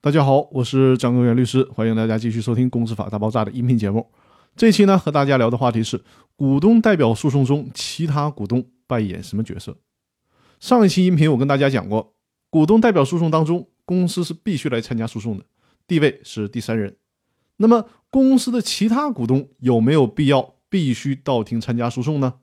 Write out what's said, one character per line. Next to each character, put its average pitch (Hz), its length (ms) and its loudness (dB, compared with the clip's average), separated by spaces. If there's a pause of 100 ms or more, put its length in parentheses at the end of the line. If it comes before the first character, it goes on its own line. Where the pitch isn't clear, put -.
大 143 40 0
家 151 120 2
好， 135 300 2
我 131 100 -2
是 131 340 2
张 123 160 -2
根 123 80 2
源 120 140 2
律 127 80 2
师， 131 200 0
欢 110 220 -4
迎 113 80 0
大 113 140 -2
家 113 100 -2
继 113 140 -4
续 113 80 -6
收 113 160 -4
听 127 140 0
《公 117 180 -4
司 113 80 -6
法 101 140 -8
大 104 100 -6
爆 107 100 -2
炸》 110 140 -2
的 104 80 -6
音 123 160 -4
频 123 100 2
节 104 140 -2
目。 110 180 -4 (460)
这 226 160 4
期 202 140 4
呢， 196 120 4
和 156 140 -2
大 143 140 0
家 139 120 2
聊 117 120 2
的 120 80 -2
话 123 120 0
题 113 140 -2
是 - 180 -6 (360)
股 139 240 0
东 220 180 6
代 214 160 4
表 120 180 2
诉 143 160 -2
讼 135 140 2
中 131 300 -2
其 - 340 -8
他 147 220 -2
股 107 180 -10
东 123 180 -2 (220)
扮 113 180 -2
演 90 160 -8
什 - 140 -12
么 110 80 -2
角 - 160 -10
色。 - 180 -16 (840)
上 240 240 4
一 - 20 4
期 180 180 2
音 185 80 4
频 156 160 4
我 135 80 2
跟 135 80 0
大 139 120 0
家 139 120 2
讲 98 200 -2
过， 110 260 -4 (340)
股 156 160 4
东 220 140 4
代 233 100 4
表 170 140 2
诉 165 160 -2
讼 165 100 0
当 160 140 0
中， 170 240 -2 (160)
公 180 240 -2
司 175 160 -4
是 165 100 -8
必 180 220 -6
须 139 140 -6
来 120 100 -2
参 113 180 -8
加 113 80 -4
诉 113 140 -10
讼 104 180 -8
的， - 60 -16 (420)
地 165 140 0
位 143 240 0
是 107 240 -8
第 110 140 -8
三 113 180 -4
人。 101 160 -6 (640)
那 214 100 2
么 226 220 4 (200)
公 262 300 4
司 254 100 -4
的 233 120 -2
其 - 260 -4
他 269 240 0
股 127 160 -6
东 131 220 0 (100)
有 123 220 2
没 123 100 2
有 147 160 4
必 139 200 -2
要 135 280 0 (140)
必 156 240 0
须 135 240 -6
到 123 260 -2
庭 117 160 -6
参 117 160 -4
加 120 140 -2
诉 123 120 -8
讼 143 200 -2
呢？ 127 220 -2